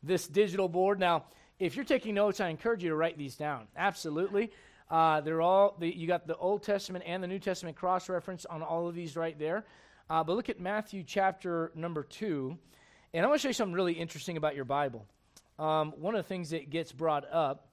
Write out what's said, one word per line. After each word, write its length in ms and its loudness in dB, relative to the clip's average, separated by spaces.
this 260 0
digital 400 2
board. 320 2
Now, 240 4
if 160 0
you're 120 -4
taking 280 2
notes, 240 2
I 120 0
encourage 320 -2
you 80 0
to 60 0
write 200 2
these 180 -8
down. 320 -6
Absolutely. 720 0
Uh, 320 6
they're 180 -2
all, 380 6
the, 100 -2
you 180 -6
got 200 0
the 100 -4
Old 260 0
Testament 460 -2
and 140 -4
the 60 -6
New 100 -4
Testament 400 -4
cross-reference 680 -2
on 160 -8
all 280 -2
of 60 -8
these 220 -8
right 220 -4
there. 260 -2
Uh, 120 2
but 140 0
look 140 -2
at 100 -4
Matthew 420 -4
chapter 720 0
number 280 -4
two. 560 -4
And 100 2
I 20 4
wanna 120 4
show 100 0
you 60 0
something 200 0
really 200 2
interesting 420 -6
about 180 0
your 120 -6
Bible. 400 0
Um, 420 0
one 180 -2
of 20 2
the 80 -2
things 240 -6
that 180 -4
gets 220 -4
brought 420 0
up 400 0